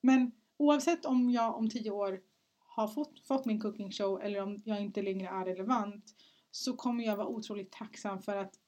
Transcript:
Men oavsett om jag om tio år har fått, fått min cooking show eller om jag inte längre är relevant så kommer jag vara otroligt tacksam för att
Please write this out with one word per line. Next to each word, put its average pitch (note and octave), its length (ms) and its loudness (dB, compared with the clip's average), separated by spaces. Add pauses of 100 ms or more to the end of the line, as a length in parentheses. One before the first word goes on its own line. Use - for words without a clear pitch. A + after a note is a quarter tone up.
Men B3+ 320 6 (240)
oavsett D4 480 4
om B3 260 4
jag A#3 260 2
om A3+ 140 0
tio G#3+ 200 -4
år G3 300 -2 (380)
har - 300 -2
fått, D4 380 -6
fått C4+ 180 2
min G#3+ 160 0
cooking G#3 300 -6
show G3 300 0
eller G2+ 220 -4
om G2+ 220 -6
jag G#3 160 -2
inte G3+ 220 -4
längre F#3+ 260 -2
är F#3+ 160 -4
relevant G3+ 680 -2 (360)
så - 260 -6
kommer A#3 280 -2
jag G#3+ 120 0
vara G#3+ 120 -2
otroligt G#3+ 440 -6
tacksam G3+ 500 -8
för G3+ 140 -4
att G3 180 -6 (140)